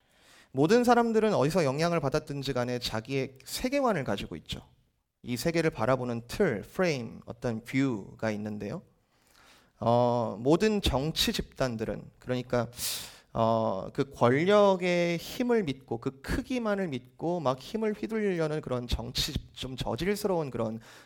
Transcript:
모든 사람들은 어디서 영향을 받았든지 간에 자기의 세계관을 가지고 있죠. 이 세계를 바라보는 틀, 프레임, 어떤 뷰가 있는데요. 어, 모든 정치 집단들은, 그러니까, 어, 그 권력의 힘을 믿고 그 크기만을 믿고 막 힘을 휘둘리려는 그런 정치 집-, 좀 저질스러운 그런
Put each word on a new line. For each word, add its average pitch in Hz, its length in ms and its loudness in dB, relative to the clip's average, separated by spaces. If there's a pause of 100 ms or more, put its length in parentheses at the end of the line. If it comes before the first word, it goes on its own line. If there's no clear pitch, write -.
(520)
모든 175 320 6
사람들은 226 480 4
어디서 151 320 2
영향을 160 340 2
받았든지 143 540 -2
간에 123 260 -2
자기의 123 680 -4
세계관을 247 580 0
가지고 98 320 -4
있죠. - 240 -10 (600)
이 123 160 -4
세계를 165 320 0
바라보는 123 580 0
틀, 143 320 0
프레임, 123 640 -4
어떤 113 400 -6
뷰가 117 680 -2
있는데요. 104 500 -8 (960)
어, 120 600 2
모든 175 440 4
정치 151 500 0
집단들은, 110 680 -4 (160)
그러니까, 123 500 -2 (640)
어, 110 600 0
그 - 180 -2
권력의 175 1080 4
힘을 240 440 0
믿고 135 360 -4
그 135 220 -6
크기만을 220 680 -2
믿고 151 500 -4
막 131 220 0
힘을 220 320 -2
휘둘리려는 196 680 -2
그런 123 280 -4
정치 123 440 -4
집-, - 220 -8
좀 131 220 -10
저질스러운 170 760 -2
그런 113 300 -4 (260)